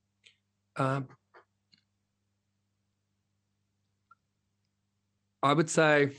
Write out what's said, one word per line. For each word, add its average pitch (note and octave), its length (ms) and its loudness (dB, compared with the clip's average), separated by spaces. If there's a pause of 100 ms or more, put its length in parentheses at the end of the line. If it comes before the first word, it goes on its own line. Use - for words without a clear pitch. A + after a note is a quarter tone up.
(760)
Um, C3+ 320 -4 (4000)
I C#3 120 2
would D#3+ 160 0
say, D3 500 2